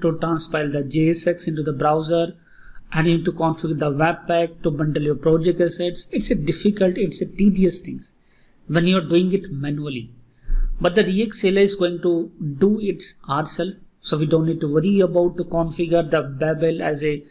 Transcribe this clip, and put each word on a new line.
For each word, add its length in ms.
to 120
transpile 580
the 100
J 280
S 180
X 180
into 160
the 100
browser, 600
and 120
you 80
need 80
to 80
configure 440
the 140
Webpack 720
to 80
bundle 320
your 140
project 440
assets. 520
It's 180
a 60
difficult, 600
it's 240
a 60
tedious 540
things 320
when 180
you 120
are 100
doing 240
it 180
manually. 640
But 140
the 80
React 320
C 140
L 100
I 40
is 120
going 280
to 280
do 220
it 220
ourselves, 440
so 160
we 100
don't 200
need 140
to 120
worry 280
about 380
to 60
configure 640
the 140
Babel 600
as 200
a, 280